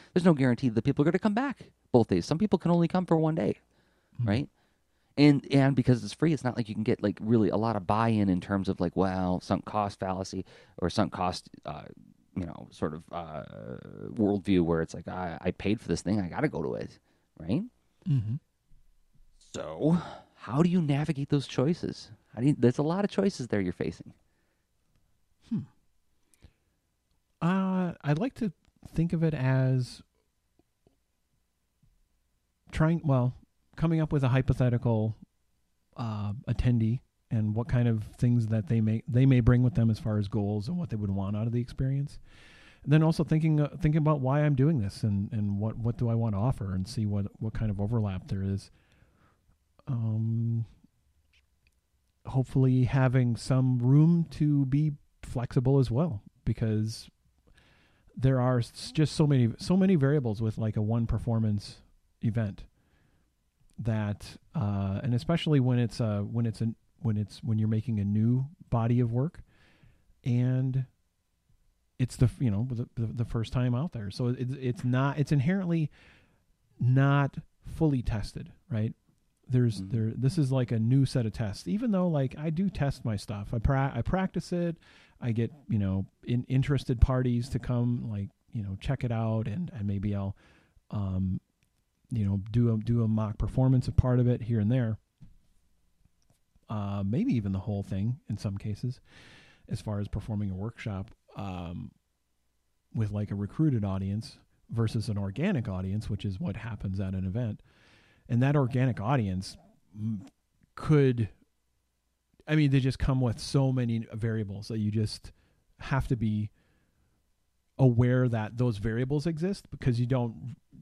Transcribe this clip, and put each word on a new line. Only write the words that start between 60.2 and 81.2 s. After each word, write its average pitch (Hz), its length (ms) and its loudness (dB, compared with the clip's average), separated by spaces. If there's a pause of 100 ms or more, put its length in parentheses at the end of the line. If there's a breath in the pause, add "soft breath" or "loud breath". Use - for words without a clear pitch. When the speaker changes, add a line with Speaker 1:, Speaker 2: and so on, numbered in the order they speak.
Speaker 2:
with, 110 180 -2
like, 110 180 -2
a 110 60 0
one 113 240 0
performance 113 720 -2 (440)
event 104 420 -2 (1160)
that, 107 580 -4 (180)
uh, 101 480 -2
and 123 120 0
especially 151 460 2
when 123 180 2
it's, 120 220 -2
uh, 104 200 0
when 113 260 -2
it's 110 160 -4
a, 113 60 0 (340)
when 107 160 0
it's, - 240 -6
when 110 160 0
you're 107 100 2
making 110 320 0
a 98 40 0
new 113 420 2 (240)
body 120 300 2
of 117 120 0
work 131 300 -2 (800 soft breath)
and 127 640 0 (1120)
it's 127 180 -4
the - 80 4
f-, - 160 0
you 127 100 2
know, 104 200 0
the, 120 240 -6
the, 113 180 -4
the 117 140 -2
first 113 260 -4
time 123 220 0
out 143 180 -4
there. 104 180 -8
So 123 180 -4
it, 123 200 -4 (100)
it's 123 260 -4
not, 135 340 0
it's 143 140 0
inherently 170 580 0 (920 soft breath)
not 139 560 4 (300)
fully 143 340 0
tested, - 500 -4 (200)
right? 110 240 -2 (520)
There's 117 360 2
Speaker 1:
Mm-hmm. 95 80 -8
Speaker 2:
there, 110 260 0
this 135 220 0
is, 135 120 2
like, 127 220 0
a 113 60 0
new 127 260 4
set 127 220 0